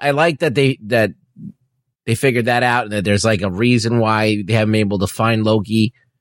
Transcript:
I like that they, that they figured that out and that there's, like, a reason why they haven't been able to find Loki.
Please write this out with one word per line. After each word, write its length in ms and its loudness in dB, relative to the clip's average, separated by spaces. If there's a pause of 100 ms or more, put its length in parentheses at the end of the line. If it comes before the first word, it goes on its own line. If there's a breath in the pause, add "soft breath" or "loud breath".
I 80 0
like 300 0
that 160 -2
they, 200 2 (100)
that 260 0 (920)
they 120 0
figured 300 0
that 180 2
out 220 0
and 60 -10
that 120 -2
there's, 200 0
like, 180 2
a 80 -4
reason 500 0
why 440 0
they 100 -4
haven't 180 2
been 80 2
able 180 -2
to 80 0
find 380 0
Loki. 500 0 (260)